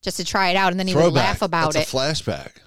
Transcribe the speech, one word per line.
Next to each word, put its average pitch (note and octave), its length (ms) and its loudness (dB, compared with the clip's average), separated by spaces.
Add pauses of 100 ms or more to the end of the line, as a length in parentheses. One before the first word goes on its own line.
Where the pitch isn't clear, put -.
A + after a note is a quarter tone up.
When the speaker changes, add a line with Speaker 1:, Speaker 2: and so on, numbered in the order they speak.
Speaker 1:
Just F#3 160 -6
to F3+ 60 -4
try F#3+ 260 0
it F3+ 60 2
out, F#3+ 160 2
and C#3+ 80 -4
then F#3 80 -2
he - 60 -2
would C#3+ 80 4
Speaker 2:
Throwback. C#3+ 220 4
Speaker 1:
laugh G2+ 180 -2
about D#3+ 300 0
Speaker 2:
That's D#3 200 -2
Speaker 1:
it. - 20 -8
Speaker 2:
a - 20 0
flashback. C3 600 -4 (100)